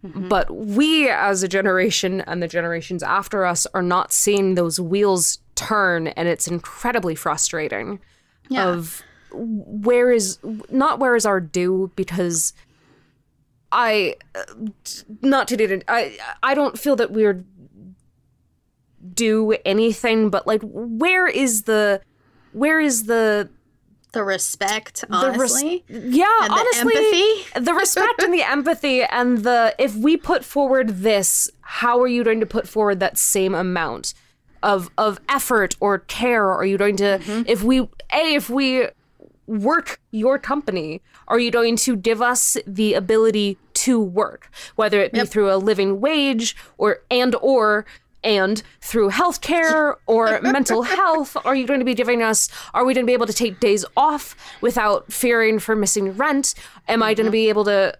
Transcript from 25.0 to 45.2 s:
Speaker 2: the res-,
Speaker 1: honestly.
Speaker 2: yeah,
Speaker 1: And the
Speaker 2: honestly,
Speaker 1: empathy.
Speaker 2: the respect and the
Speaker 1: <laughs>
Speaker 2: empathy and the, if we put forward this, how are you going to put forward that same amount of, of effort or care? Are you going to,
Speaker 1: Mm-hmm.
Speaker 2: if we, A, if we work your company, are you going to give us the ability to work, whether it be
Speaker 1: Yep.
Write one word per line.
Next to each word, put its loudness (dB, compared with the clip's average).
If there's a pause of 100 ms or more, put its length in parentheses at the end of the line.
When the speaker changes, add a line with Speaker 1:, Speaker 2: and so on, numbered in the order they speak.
Speaker 2:
the 0
res-, -2 (140)
Speaker 1:
honestly. -4
Speaker 2:
yeah, 0 (160)
Speaker 1:
And 0
the 0
Speaker 2:
honestly, 2
Speaker 1:
empathy. 2
Speaker 2:
the 0
respect 0
and 2
the 2
Speaker 1:
<laughs> -2
Speaker 2:
empathy 0
and 0
the, 2
if 0
we 4
put -2
forward 2 (100)
this, 0 (120)
how 0
are 4
you 2
going 2
to 0
put -4
forward 0
that -2
same 0
amount -4 (480)
of, 0
of 0
effort 0
or 0
care? 0
Are 0
you 0
going 2
to, 2
Speaker 1:
Mm-hmm. -4
Speaker 2:
if 0
we, 4
A, -2
if -2
we 0 (600)
work -2 (120)
your 0
company, -6 (260)
are 2
you 0
going 2
to 0
give 0
us 0 (100)
the 0
ability 2 (160)
to 2
work, -4 (280)
whether 2
it 0
be -2
Speaker 1:
Yep. 0